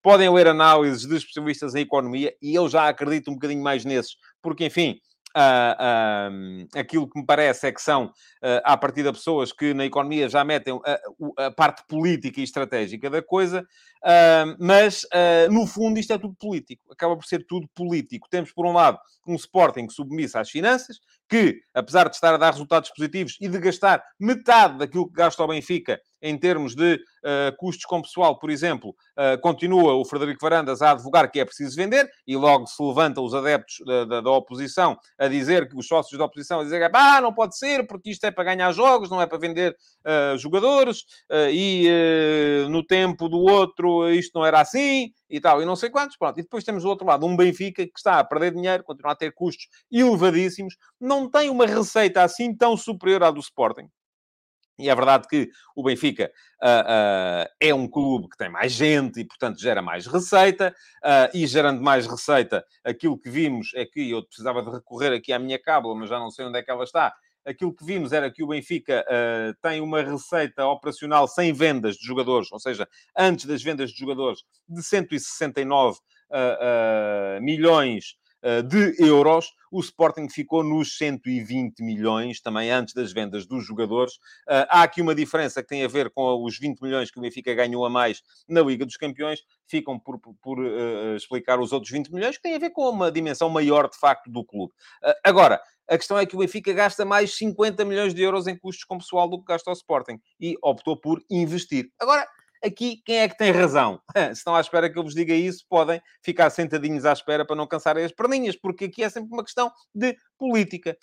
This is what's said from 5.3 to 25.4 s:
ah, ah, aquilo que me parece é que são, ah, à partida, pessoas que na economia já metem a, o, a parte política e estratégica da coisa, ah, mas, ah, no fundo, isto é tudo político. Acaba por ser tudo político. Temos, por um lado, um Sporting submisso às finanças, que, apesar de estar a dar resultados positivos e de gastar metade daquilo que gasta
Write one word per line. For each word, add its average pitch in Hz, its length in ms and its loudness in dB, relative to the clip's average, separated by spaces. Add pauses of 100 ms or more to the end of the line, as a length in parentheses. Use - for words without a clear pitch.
ah, 127 440 4
ah, 101 1000 -4
aquilo 147 300 -4
que - 100 -12
me 135 60 -10
parece 147 420 2
é 131 60 -2
que - 80 -16
são, 139 320 0 (300)
ah, 127 300 2
à 135 40 6
partida, 139 340 -2
pessoas 139 400 -2
que 147 220 -4
na 135 140 -2
economia 143 420 -2
já 143 160 2
metem 139 400 -4
a, 143 160 -2 (180)
o, 147 200 -10
a 135 120 -4
parte 147 380 0
política 156 520 -4
e 135 40 -6
estratégica 117 640 -6
da 156 140 -4
coisa, 180 420 -2 (400)
ah, 165 400 6 (140)
mas, 196 540 4
ah, 170 380 4
no 220 160 2
fundo, 220 320 -2
isto 214 140 -4
é 208 60 0
tudo 190 200 -10
político. 175 440 -10 (100)
Acaba 170 240 -2
por 156 80 -18
ser 170 220 -6
tudo 175 280 -6
político. 170 560 -6
Temos, 175 220 -6
por 175 140 -6
um 175 60 0
lado, 175 260 4 (280)
um 175 80 -4
Sporting 156 540 2
submisso 143 500 -6
às 107 120 -4
finanças, 226 480 -2 (300)
que, 208 320 2 (140)
apesar 139 340 2
de - 60 -8
estar 165 180 2
a 160 60 2
dar 160 140 4
resultados 147 360 -2
positivos 165 500 -8
e 196 100 -8
de 175 100 -4
gastar 180 440 2 (160)
metade 220 600 4
daquilo 147 280 -4
que 175 60 -20
gasta 165 320 0